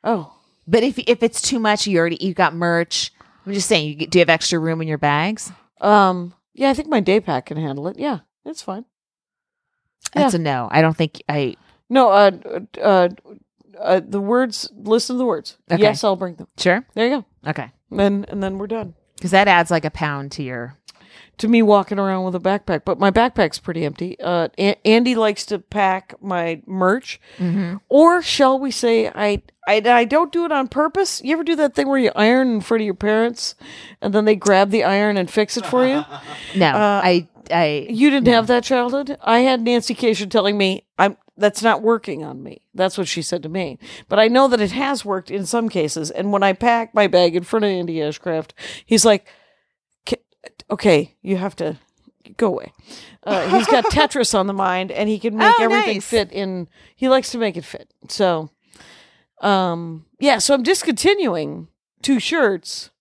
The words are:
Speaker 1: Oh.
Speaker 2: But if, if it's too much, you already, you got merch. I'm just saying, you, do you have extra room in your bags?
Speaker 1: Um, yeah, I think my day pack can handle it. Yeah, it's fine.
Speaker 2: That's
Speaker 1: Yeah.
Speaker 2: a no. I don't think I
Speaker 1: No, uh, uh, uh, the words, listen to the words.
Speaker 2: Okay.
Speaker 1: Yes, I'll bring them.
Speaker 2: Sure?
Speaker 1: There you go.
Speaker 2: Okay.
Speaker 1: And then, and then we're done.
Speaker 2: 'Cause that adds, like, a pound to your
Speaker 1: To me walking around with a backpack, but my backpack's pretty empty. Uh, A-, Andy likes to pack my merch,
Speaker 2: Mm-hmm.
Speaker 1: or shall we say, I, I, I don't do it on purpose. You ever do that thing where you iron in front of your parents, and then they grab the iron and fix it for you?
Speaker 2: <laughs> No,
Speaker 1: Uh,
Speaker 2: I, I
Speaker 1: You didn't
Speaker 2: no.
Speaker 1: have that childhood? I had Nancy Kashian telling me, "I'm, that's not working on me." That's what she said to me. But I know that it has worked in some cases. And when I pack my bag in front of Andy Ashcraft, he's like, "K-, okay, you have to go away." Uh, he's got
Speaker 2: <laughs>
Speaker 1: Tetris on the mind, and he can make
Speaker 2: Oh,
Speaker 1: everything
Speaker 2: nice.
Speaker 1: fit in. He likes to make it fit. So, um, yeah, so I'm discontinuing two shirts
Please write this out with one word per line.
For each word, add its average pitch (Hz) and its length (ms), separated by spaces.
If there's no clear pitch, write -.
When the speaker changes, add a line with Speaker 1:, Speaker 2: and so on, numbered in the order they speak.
Speaker 1:
Oh. 196 300
Speaker 2:
But 226 160
if, 269 160
if 233 240
it's - 180
too 262 180
much, 214 280
you 185 120
already, 170 220
you 185 120
got 165 220
merch. 170 560
I'm 196 80
just 196 140
saying, 151 320
you, 156 80
do 165 100
you 175 40
have 165 80
extra 165 300
room 160 220
in 160 60
your 156 100
bags? 156 540
Speaker 1:
Um, 185 520
yeah, 269 160
I 269 40
think 294 140
my 294 140
day 190 180
pack 139 280
can 147 100
handle 143 300
it. 202 120
Yeah, 254 200
it's 311 160
fine. 202 240
Speaker 2:
That's 285 200
Speaker 1:
Yeah. 170 60
Speaker 2:
a 165 40
no. 127 280
I 156 100
don't 160 140
think - 320
I 143 280
Speaker 1:
No, 247 200
uh, 202 220
uh, 185 280
uh, 185 280
the 202 140
words, 233 540
listen 226 400
to - 20
the 254 80
words. 185 320
Speaker 2:
Okay. 175 100
Speaker 1:
Yes, 214 220
I'll 202 120
bring 180 200
them. - 120
Speaker 2:
Sure? 196 360
Speaker 1:
There 226 140
you 262 180
go. - 60
Speaker 2:
Okay. 127 220
Speaker 1:
And - 80
then, 202 300
and 202 140
then 190 140
we're 202 100
done. 208 280
Speaker 2:
'Cause 170 100
that 196 160
adds, 175 240
like, 156 140
a 151 60
pound 143 420
to 151 100
your 127 340
Speaker 1:
To 220 80
me 233 160
walking 202 360
around 190 260
with 180 100
a 180 40
backpack, 190 460
but 190 140
my 196 100
backpack's 220 500
pretty 165 260
empty. 170 340
Uh, 170 380
A-, 196 180
Andy 240 280
likes 214 320
to 202 120
pack 190 600
my 170 460
merch, 190 520
Speaker 2:
Mm-hmm. 180 380
Speaker 1:
or 330 320
shall 269 380
we 269 100
say, 226 380
I, 208 340
I, 214 160
I 240 220
don't 294 260
do 339 140
it 320 60
on 269 160
purpose. 311 560
You 277 100
ever 330 100
do 330 120
that 294 180
thing 285 140
where 269 100
you 247 180
iron 247 380
in 214 80
front 226 200
of 214 40
your 196 80
parents, 220 640
and 202 140
then 208 120
they 214 100
grab 196 340
the 214 140
iron 202 340
and 180 120
fix 214 280
it 233 80
for 254 220
you? 294 180
Speaker 2:
<laughs> - 260
No, 185 120
Speaker 1:
Uh, 202 360
Speaker 2:
I, 175 240
I 151 380
Speaker 1:
You 240 220
didn't 269 160
Speaker 2:
no. 247 60
Speaker 1:
have 226 140
that 240 160
childhood? 262 600
I 226 160
had 254 240
Nancy 233 320
Kashian 214 340
telling 208 280
me, 190 280
"I'm, 202 180
that's 208 280
not 220 180
working 208 420
on 135 200
me." - 180
That's 185 220
what 180 100
she 165 160
said 175 200
to 160 60
me. 165 300
But - 120
I 220 80
know 262 220
that 240 120
it 190 100
has 269 320
worked 190 280
in 196 160
some 233 200
cases. 160 440
And 202 200
when 196 120
I 196 100
pack 233 400
my 208 140
bag 175 280
in 180 80
front 214 220
of 202 60
Andy 175 240
Ashcraft, 156 560
he's 226 180
like, 214 220
"K-, - 120
okay, 175 520
you 190 160
have 185 200
to 165 200
go 226 100
away." - 240
Uh, 190 340
he's 233 100
got 415 180
Speaker 2:
<laughs> 453 60
Speaker 1:
Tetris 285 460
on 185 100
the 202 60
mind, 185 380
and 208 180
he 214 100
can 220 160
make 403 240
Speaker 2:
Oh, 453 40
Speaker 1:
everything 415 340
Speaker 2:
nice. 202 100
Speaker 1:
fit 220 240
in. 185 360
He 262 140
likes 262 220
to 247 80
make 208 180
it 160 80
fit. - 260
So, 170 420
um, 170 640
yeah, 269 180
so 269 160
I'm 262 100
discontinuing 226 1040
two 262 180
shirts 214 680